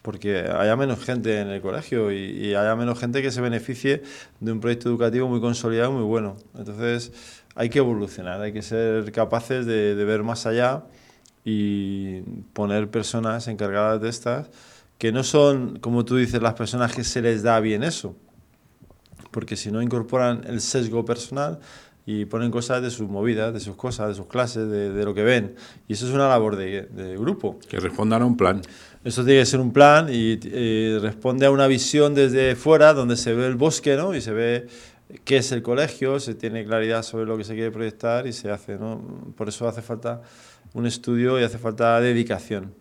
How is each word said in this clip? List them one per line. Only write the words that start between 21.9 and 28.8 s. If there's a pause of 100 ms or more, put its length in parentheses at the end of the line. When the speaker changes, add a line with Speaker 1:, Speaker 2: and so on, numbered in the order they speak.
Speaker 1:
y
ponen
cosas
de
sus
movidas,
de
sus
cosas,
de
sus
clases,
de,
de
lo
que
ven. (340)
Y
eso
es
una
labor
de,
de
grupo.
Speaker 2:
Que
respondan
a
un
plan. (440)